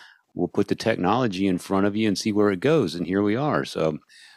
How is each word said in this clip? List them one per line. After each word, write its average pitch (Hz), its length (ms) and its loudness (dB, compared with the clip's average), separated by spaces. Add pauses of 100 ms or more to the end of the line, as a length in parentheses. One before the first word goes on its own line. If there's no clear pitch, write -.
(340)
we'll 87 140 -2
put - 200 -2
the 95 60 -2
technology 98 720 0
in 90 120 0
front 98 280 0
of 101 100 0
you 110 120 0
and 95 80 0
see 110 160 -2
where 104 180 4
it 92 100 -2
goes." 135 340 2
And 87 120 -6
here 95 160 2
we 104 140 2
are. 120 300 0
So, 78 320 -2 (380)